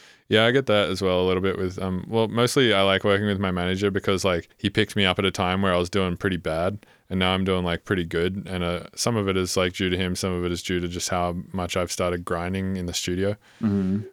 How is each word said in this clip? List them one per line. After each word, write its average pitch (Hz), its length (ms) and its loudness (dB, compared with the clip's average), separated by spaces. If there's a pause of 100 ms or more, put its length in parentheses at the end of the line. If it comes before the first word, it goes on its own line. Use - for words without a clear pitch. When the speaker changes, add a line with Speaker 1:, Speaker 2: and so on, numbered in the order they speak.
(280)
Speaker 1:
Yeah, 110 180 4
I 120 40 4
get 131 160 2
that 104 220 4
as 95 140 -2
well 92 180 2
a 92 60 2
little 92 160 2
bit 95 160 0
with, 95 240 -4
um, 92 260 -4
well, 113 180 2
mostly 117 460 2
I 98 100 4
like 98 220 4
working 104 220 4
with 101 120 0
my 98 120 0
manager 92 400 0
because, 98 340 0
like, 87 320 0
he 101 140 -2
picked - 260 0
me 101 80 2
up 92 140 2
at 98 80 0
a 95 40 2
time 92 300 0
where 98 140 2
I - 20 4
was 87 140 0
doing 92 260 0
pretty 92 220 -2
bad 85 480 -4 (240)
and 92 80 -2
now 92 160 2
I'm 95 100 0
doing, 92 200 0
like, 85 200 -4
pretty 90 200 -2
good. 87 440 -2
And, 92 160 -4
uh, 85 200 -4 (100)
some 120 220 -2
of 101 120 0
it 95 80 0
is, 92 220 0
like, 90 160 0
due 92 160 -2
to 90 80 2
him, 90 180 -2
some 95 160 -2
of 87 140 -2
it 87 60 0
is 85 100 -4
due 90 180 -2
to 87 80 -4
just 87 220 -6
how 87 260 0 (160)
much 90 240 -4
I've 90 160 -2
started 90 320 -2
grinding 95 540 -4
in 90 80 -6
the 85 80 -6
studio, 95 380 -2 (300)
Speaker 2:
Mm-hmm. 101 500 0